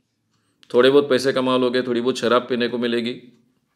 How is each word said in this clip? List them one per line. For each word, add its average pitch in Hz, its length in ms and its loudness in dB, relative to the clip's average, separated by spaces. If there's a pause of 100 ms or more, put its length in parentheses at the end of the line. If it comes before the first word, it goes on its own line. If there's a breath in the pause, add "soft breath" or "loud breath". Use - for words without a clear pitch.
(720)
थोड़े 123 200 4
बहुत 143 180 4
पैसे 127 240 0
कमा 127 240 0
लोगे, 127 260 0
थोड़ी 120 180 -2
बहुत 127 180 -4
शराब 123 300 0
पीने 120 200 -2
को 120 100 -6
मिलेगी, 117 360 -4 (600)